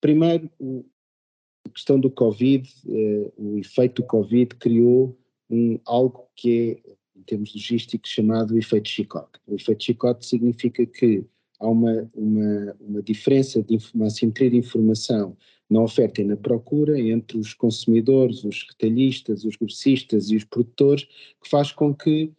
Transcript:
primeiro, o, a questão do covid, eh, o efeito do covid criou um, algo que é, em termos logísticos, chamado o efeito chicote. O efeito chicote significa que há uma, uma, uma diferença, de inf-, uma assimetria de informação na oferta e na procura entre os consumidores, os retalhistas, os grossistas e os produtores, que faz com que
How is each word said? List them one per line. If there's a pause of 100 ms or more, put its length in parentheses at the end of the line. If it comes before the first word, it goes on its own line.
primeiro, (100)
o, (800)
a
questão
do
covid, (200)
eh,
o
efeito
do
covid
criou (320)
um,
algo (120)
que
é,
em
termos
logísticos,
chamado
o
efeito
chicote.
O
efeito
chicote
significa
que (360)
há
uma,
uma,
uma
diferença,
de
inf-,
uma
assimetria
de
informação (320)
na
oferta
e
na
procura
entre
os
consumidores,
os
retalhistas,
os
grossistas
e
os
produtores, (380)
que
faz
com
que